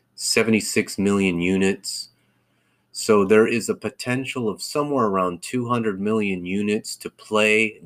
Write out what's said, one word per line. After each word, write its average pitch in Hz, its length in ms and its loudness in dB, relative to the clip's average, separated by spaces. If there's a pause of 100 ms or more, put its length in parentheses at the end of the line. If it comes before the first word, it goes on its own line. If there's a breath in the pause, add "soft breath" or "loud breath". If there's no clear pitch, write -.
(140)
seventy-six - 840 0
million 98 420 2
units. 95 680 -2 (800)
So 104 340 2
there 107 220 6
is 113 220 -2
a 107 40 0
potential 123 760 -6
of 95 140 -6
somewhere 143 460 -2
around 92 340 0
two 123 260 -6
hundred 110 320 -2
million 101 460 -2
units 104 520 -2
to - 120 -12
play 107 760 0